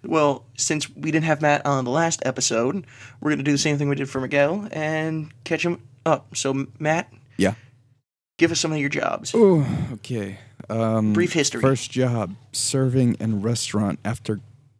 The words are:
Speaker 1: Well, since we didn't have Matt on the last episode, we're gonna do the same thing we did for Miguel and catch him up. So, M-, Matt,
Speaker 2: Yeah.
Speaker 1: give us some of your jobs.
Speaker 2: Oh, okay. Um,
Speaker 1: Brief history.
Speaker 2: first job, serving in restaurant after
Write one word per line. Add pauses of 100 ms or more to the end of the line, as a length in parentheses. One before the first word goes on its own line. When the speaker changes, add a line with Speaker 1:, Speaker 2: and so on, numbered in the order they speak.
Speaker 1:
Well, (100)
since
we
didn't
have
Matt
on
the
last
episode, (340)
we're
gonna
do
the
same
thing
we
did
for
Miguel
and (140)
catch
him (240)
up.
So,
M-,
Matt, (260)
Speaker 2:
Yeah. (840)
Speaker 1:
give
us
some
of
your
jobs.
Speaker 2:
Oh, (280)
okay. (320)
Um,
Speaker 1:
Brief
history.
Speaker 2:
first
job, (160)
serving
in
restaurant
after (380)